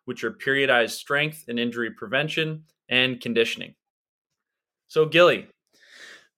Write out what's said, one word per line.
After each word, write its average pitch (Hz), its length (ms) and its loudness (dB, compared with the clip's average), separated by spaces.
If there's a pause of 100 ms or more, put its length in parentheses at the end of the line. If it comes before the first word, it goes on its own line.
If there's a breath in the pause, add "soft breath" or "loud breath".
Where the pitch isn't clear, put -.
which 123 180 -8
are 113 80 -4
periodized 127 640 2
strength 151 540 -4
and 120 120 -4
injury 117 320 -4
prevention 156 720 -4 (260)
and 127 320 0
conditioning. 117 540 -2 (1120)
So, 156 180 2
Gilly, 156 400 4 (920 loud breath)